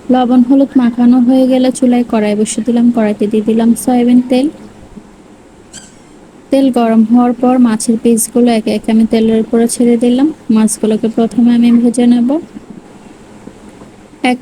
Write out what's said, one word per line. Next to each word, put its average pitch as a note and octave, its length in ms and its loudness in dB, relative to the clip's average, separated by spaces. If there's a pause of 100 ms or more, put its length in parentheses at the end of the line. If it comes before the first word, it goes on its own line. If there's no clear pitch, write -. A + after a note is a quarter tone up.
(100)
লবণ B3+ 320 2
হলুদ C4+ 340 0
মাখানো A#3+ 440 2
হয়ে C4 260 2
গেলে B3+ 260 0
চুলায় B3 320 0
কড়াই G#3+ 300 -2
বসিয়ে G#3+ 300 -4
দিলাম। A#3+ 260 0
কড়াইতে G#3+ 360 -2
দিয়ে G#3+ 160 -2
দিলাম A3+ 320 0
সয়াবিন B3 460 0
তেল। B3+ 260 -2 (2000)
তেল C4+ 200 2
গরম A3+ 340 2
হওয়ার A#3+ 280 2
পর B3 260 0
মাছের A3+ 400 0
পিসগুলো A#3 520 0
একে A3 200 -2
একে G#3+ 220 -6
আমি A3 140 2
তেলের A3+ 340 0
উপরে A3+ 280 0
ছেড়ে A#3+ 280 0
দিলাম। B3 320 0 (220)
মাছগুলোকে G#3+ 580 -2
প্রথমে A3+ 460 0
আমি A#3 160 2
ভেজে A#3+ 360 2
নেব। A#3+ 220 2 (1900)
এক B3 200 -2